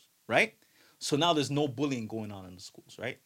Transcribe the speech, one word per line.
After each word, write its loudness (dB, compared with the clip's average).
right? 4
So 0
now 4
there's 2
no 2
bullying -2
going -8
on -12
in -16
the -18
schools, -20
right? -8